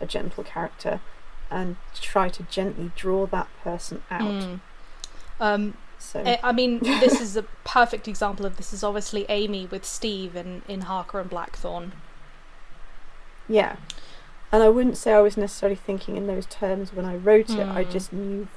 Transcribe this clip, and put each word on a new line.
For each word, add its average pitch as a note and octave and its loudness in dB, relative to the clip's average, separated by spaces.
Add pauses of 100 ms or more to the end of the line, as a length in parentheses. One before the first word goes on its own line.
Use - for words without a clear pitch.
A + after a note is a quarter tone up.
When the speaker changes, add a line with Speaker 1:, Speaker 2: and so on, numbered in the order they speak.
Speaker 1:
a - -4
gentle - -2
character - -4 (500)
and F3+ -2 (180)
try - 2
to F3 -2
gently E3+ -2
draw F#3+ 2
that F#3+ -2 (140)
person F3 -6
out. F3 -2
Speaker 2:
Mm. G3 -4 (800)
Um, G#3 2 (220)
Speaker 1:
So - -8
Speaker 2:
I, A#3+ 4
I B3 4
mean, A#3+ 4
Speaker 1:
<laughs> A3+ -2
Speaker 2:
this B3+ 6
is G#3+ -4
a G#3+ 0 (200)
perfect A#3+ 4
example G3+ 0
of F#3+ 0
this G3 -4
is G3+ -2
obviously G3+ -2
Amy G#3 0
with F#3+ -8
Steve F#3+ -4
in, F3+ -8
in G3 -6
Harker F#3 -6
and F3+ -8
Blackthorn. F3 -6 (1600)
Speaker 1:
Yeah. G#3+ 4 (760)
And A3 8
I G#3+ 12
wouldn't B3 6
say A3 4
I G#3+ 12
was G#3 6
necessarily G3+ 0
thinking G3 -4
in G3 -2
those F#3+ -2
terms F#3+ -2
when F#3 -4
I F3+ -4
wrote G#3+ 8
it. G#3 0
I F#3+ 0
Speaker 2:
Mm. F3+ 0
Speaker 1:
just F#3+ -4
knew G3+ -4